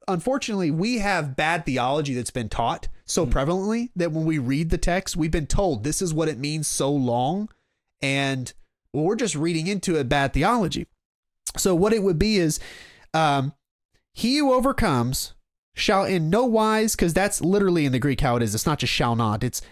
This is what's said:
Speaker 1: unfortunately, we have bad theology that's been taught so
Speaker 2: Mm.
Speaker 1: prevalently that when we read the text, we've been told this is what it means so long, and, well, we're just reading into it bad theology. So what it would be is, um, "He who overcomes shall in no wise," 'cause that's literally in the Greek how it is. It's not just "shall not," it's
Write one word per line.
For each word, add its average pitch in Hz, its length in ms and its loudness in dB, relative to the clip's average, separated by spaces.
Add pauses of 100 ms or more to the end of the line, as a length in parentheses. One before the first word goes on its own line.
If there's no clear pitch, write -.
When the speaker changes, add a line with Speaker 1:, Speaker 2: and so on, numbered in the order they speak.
Speaker 1:
unfortunately, 196 640 -2
we 214 280 0
have 170 380 -2
bad 160 280 -2
theology 135 480 0
that's 123 180 -6
been 117 180 -6
taught 123 400 -2 (160)
so 175 200 0
Speaker 2:
Mm. 123 60 -4
Speaker 1:
prevalently 190 640 0
that 170 160 -2
when 160 140 -2
we 160 120 0
read 139 320 -2
the 175 80 2
text, 180 380 -2
we've 156 160 0
been 160 160 0
told 156 360 0
this 151 180 -4
is 170 120 -2
what 156 160 0
it 131 80 -4
means 147 300 -4
so 143 240 -2
long, 139 580 0 (520)
and, 135 520 -2 (400)
well, 147 100 -2
we're 196 120 0
just 220 200 -2
reading 160 320 -2
into 190 300 -2
it 135 100 -2
bad 139 260 2
theology. 180 540 0 (720)
So 190 180 2
what 196 180 4
it 220 80 2
would 185 160 2
be 208 200 2
is, 160 220 2 (540)
um, 143 400 2 (600)
"He 254 240 0
who 277 160 4
overcomes 185 800 0 (420)
shall 196 300 2
in 170 240 0
no 226 160 4
wise," 220 500 2
'cause 170 180 2
that's 196 280 0
literally 180 440 2
in 131 60 0
the 131 80 0
Greek 135 220 0
how 123 160 2
it 117 60 2
is. 107 120 0
It's - 100 -4
not 151 140 0
just - 140 -2
"shall 120 220 2
not," 110 280 0
it's - 180 -4 (100)